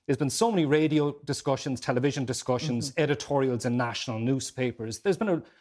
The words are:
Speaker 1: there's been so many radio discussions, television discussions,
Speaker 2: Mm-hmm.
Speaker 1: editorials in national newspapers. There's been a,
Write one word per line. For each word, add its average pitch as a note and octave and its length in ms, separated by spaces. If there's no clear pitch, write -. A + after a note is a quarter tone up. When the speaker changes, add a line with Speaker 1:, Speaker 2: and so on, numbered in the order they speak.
Speaker 1:
there's C#3 120
been C#3+ 120
so A3+ 200
many F3 160
radio D3+ 460
discussions, C3+ 560
television C3 460
discussions, B2 640
Speaker 2:
Mm-hmm. E3 100
Speaker 1:
editorials C#3 640
in A#2+ 120
national A#2 420
newspapers. A#2+ 840
There's F#3+ 160
been G#3+ 140
a, D#3 120